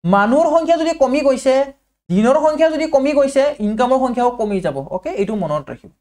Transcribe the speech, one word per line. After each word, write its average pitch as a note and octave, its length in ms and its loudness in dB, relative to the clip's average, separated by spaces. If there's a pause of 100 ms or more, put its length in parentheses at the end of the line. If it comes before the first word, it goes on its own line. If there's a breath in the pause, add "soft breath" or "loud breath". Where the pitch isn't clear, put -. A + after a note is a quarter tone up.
মানুহৰ G#3+ 520 2
সংখ্যা E4 220 2
যদি E4 240 -2
কমি C4 200 2
গৈছে, C4 340 0 (540)
দিনৰ A3 360 2
সংখ্যা D#4 240 2
যদি D#4+ 160 -2 (100)
কমি C#4 180 2
গৈছে, C4+ 300 2 (160)
ইনকামৰ A#3+ 400 0
সংখ্যাও B3 400 0
কমি G#3 220 -4
যাব। C#3+ 160 -4 (180)
অ'কে, A#3 140 -8 (100)
এইটো G3+ 160 -4
মনত D3+ 340 -6
ৰাখিব। A#2 320 -16